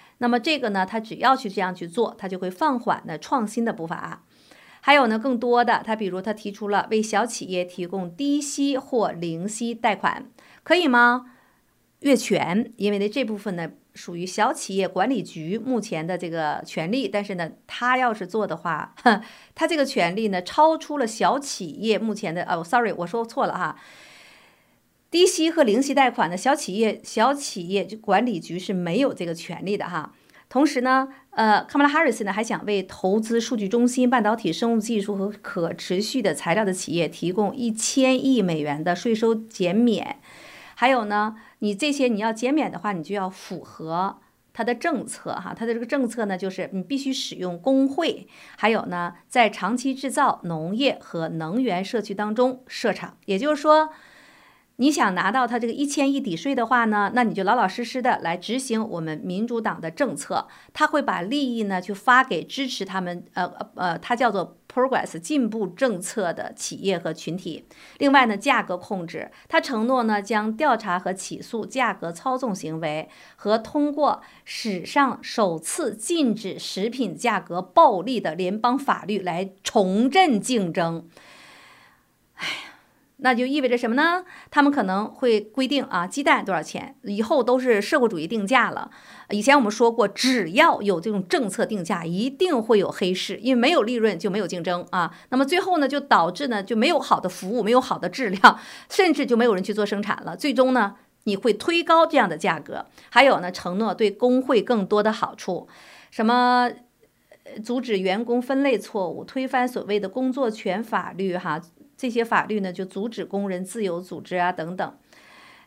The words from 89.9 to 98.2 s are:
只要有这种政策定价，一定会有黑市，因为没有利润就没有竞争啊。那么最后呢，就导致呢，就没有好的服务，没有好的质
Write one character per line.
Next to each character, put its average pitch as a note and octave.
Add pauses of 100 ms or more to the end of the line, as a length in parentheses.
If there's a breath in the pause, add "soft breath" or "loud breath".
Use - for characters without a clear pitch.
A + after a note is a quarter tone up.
只 A3+
要 D4
有 G3
这 F#3
种 G3
政 C#4+
策 F#3+
定 G#3+
价， E3+
一 F3+
定 C#4+
会 A3
有 E3
黑 F#3
市， F#3
因 B3+
为 A#3+
没 C4
有 E4
利 A3
润 A3
就 G#3
没 F#3+
有 G3+
竞 E3+
争 F3
啊。 E3+ (140)
那 B3+
么 C4+
最 F4
后 F#4
呢， C#4
就 C#4
导 F#3+
致 B3+
呢， G#3+
就 G3
没 A3+
有 D#4+
好 B3
的 F#3
服 F#3
务， A#3
没 G#3+
有 B3+
好 A3+
的 E3+
质 A3+